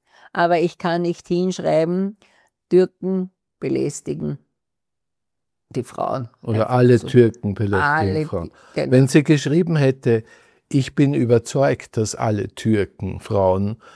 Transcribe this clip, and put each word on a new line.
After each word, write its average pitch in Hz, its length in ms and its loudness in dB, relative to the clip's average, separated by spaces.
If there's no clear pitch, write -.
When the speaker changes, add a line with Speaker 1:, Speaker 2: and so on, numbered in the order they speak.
Speaker 1:
Aber 175 260 2
ich 165 200 -2
kann 175 240 -2
nicht 175 260 -6
hinschreiben, 180 920 -2
„Türken 185 600 0
belästigen 143 800 -6
die 123 140 -6
Frauen“. - 440 -8
Speaker 2:
Oder 110 180 -4
Speaker 1:
Einfach 110 100 -2
Speaker 2:
alle 123 280 6
Speaker 1:
so. - 100 -12
Speaker 2:
Türken 110 460 4
belästigen 101 300 0
Speaker 1:
Alle, 151 420 -2
Speaker 2:
Frauen. 95 260 -8
Speaker 1:
genau. 147 180 -4
Speaker 2:
Wenn 131 180 4
sie 151 140 4
geschrieben 156 540 0
hätte, 131 480 0
„Ich 135 240 -2
bin 139 200 2
überzeugt, 131 840 0
dass 110 180 -2
alle 107 340 -2
Türken 95 720 -4
Frauen 101 560 0